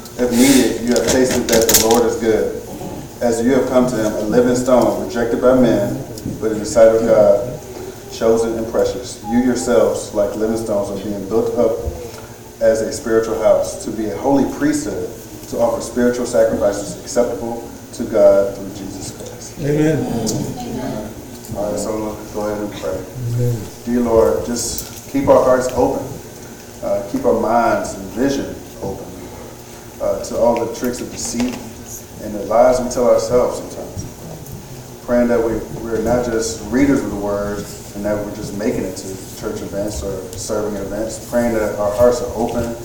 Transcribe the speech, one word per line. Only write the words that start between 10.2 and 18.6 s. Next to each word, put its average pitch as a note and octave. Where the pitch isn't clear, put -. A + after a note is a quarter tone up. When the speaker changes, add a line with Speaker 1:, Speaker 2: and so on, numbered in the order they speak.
Speaker 1:
living A2
stones, -
are G2
being G2+
built A2+
up A2+
as A2
a G2+
spiritual A2+
house, -
to A#2+
be G#2+
a G2+
holy C#3
priesthood, -
to B2
offer A2+
spiritual A#2+
sacrifices A2
acceptable A#2+
to A#2+
God G2+
through G2